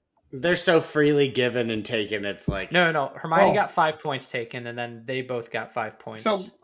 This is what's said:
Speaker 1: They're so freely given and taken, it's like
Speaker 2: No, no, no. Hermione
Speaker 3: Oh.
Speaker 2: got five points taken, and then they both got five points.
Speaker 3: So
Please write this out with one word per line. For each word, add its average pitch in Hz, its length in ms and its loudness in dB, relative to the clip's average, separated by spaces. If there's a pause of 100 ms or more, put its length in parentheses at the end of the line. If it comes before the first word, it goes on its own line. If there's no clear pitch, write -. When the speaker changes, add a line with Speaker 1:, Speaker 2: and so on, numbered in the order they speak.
(300)
Speaker 1:
They're 165 260 0
so 170 260 4
freely 147 460 4
given 120 420 0
and 107 140 -2
taken, 104 420 -4
it's 98 220 -8
like 95 220 -2
Speaker 2:
No, 170 220 4
no, 143 140 0
no. - 120 -10
Hermione 165 320 4
Speaker 3:
Oh. 147 40 4
Speaker 2:
got 196 160 0
five 156 280 2
points 135 300 -6
taken, 120 380 -8
and 120 120 -10
then 117 280 -8
they 131 160 -4
both 123 280 -6
got 110 220 -6
five 107 260 -6
points. 110 240 -12
Speaker 3:
So 214 160 2 (260)